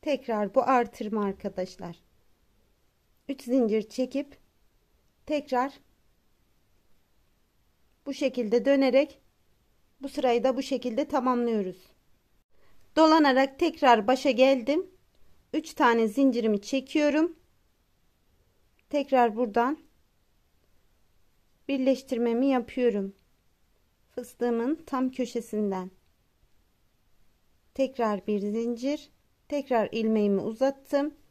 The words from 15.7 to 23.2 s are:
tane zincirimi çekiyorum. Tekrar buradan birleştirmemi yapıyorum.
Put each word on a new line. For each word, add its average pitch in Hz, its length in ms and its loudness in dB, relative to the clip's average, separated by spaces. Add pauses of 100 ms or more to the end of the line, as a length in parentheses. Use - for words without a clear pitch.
tane 233 340 2
zincirimi 220 540 2
çekiyorum. 294 800 0 (1500)
Tekrar 254 460 2
buradan 240 440 -2 (1900)
birleştirmemi 254 800 0
yapıyorum. 233 680 0 (1040)